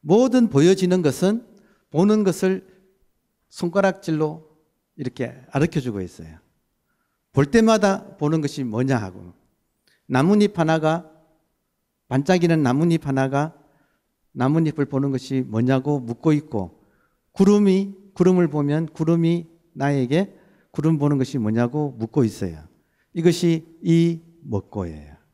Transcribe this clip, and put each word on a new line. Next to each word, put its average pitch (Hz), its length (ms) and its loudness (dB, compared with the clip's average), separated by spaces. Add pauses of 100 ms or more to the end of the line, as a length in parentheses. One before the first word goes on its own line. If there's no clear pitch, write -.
모든 233 480 2
보여지는 180 540 2
것은 185 440 0 (440)
보는 208 340 2
것을 190 420 -2 (840)
손가락질로 170 1000 -2 (460)
이렇게 123 440 -8 (100)
가르쳐주고 139 500 -2
있어요. 82 380 -14 (960)
볼 143 140 2
때마다 214 720 2
보는 156 240 0
것이 143 240 -6
뭐냐 123 320 -2
하고, 95 360 -10 (760)
나뭇잎 196 520 2
하나가, 160 520 -2 (1000)
반짝이는 165 540 0
나뭇잎 156 440 0
하나가 139 480 -2 (760)
나뭇잎을 147 540 -2
보는 139 260 -4
것이 131 300 -4
뭐냐고 127 580 0
묻고 120 320 -2
있고, 113 500 -6 (500)
구름이, 196 600 2 (200)
구름을 180 340 4
보면 147 380 -2
구름이 165 600 -2 (280)
나에게 143 600 -2 (360)
구름 160 280 0
보는 143 200 0
것이 131 200 -4
뭐냐고 120 540 -2
묻고 117 320 -2
있어요. 85 420 -6 (480)
이것이 170 520 0 (160)
이 165 380 2 (220)
먹고예요. 82 760 -10 (180)